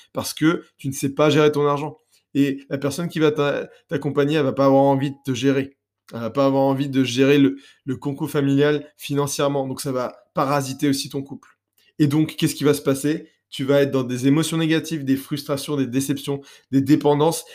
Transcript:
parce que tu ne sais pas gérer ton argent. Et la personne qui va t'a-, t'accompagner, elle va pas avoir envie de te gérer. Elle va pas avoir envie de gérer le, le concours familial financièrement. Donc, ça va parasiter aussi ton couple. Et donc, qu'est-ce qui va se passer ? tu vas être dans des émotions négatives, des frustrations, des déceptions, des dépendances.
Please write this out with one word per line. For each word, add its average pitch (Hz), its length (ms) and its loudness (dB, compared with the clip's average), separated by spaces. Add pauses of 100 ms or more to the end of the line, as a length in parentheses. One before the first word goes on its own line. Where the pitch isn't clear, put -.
(120)
parce - 220 -8
que 160 300 0 (120)
tu 139 120 -10
ne 127 40 -8
sais 135 220 -6
pas 151 160 4
gérer 151 200 4
ton 147 160 0
argent. 147 320 -4 (360)
Et 139 340 0
la 143 100 -4
personne 147 300 -4
qui 165 120 -4
va 151 100 4
t'a-, 143 380 -2 (200)
t'accompagner, 143 480 0
elle 147 80 2
va 131 80 0
pas 135 140 2
avoir 135 160 6
envie 139 300 2
de - 120 -12
te 131 100 -4
gérer. 135 440 -2 (340)
Elle 117 80 -8
va 113 100 -6
pas 139 160 2
avoir 135 180 2
envie 135 240 0
de 131 160 0
gérer 135 340 4
le, 135 180 4 (280)
le 131 120 -4
concours 143 340 -6
familial 147 680 0
financièrement. 143 680 -2
Donc, 131 140 -8
ça 139 120 -6
va 127 240 -4 (180)
parasiter 139 540 0
aussi 135 200 -2
ton 139 140 -8
couple. - 260 -16 (520)
Et 147 80 4
donc, 156 260 0
qu'est-ce 151 220 -2
qui 139 80 -6
va 143 100 4
se 139 80 -8
passer ? 143 480 -2 (200)
tu 139 140 -8
vas 139 180 4
être 135 80 0
dans 131 120 0
des 123 240 -2
émotions 160 300 2
négatives, 156 480 -2
des 135 120 0
frustrations, 143 600 -6
des 131 100 0
déceptions, 135 540 -4 (320)
des 135 80 4
dépendances. 147 640 2 (100)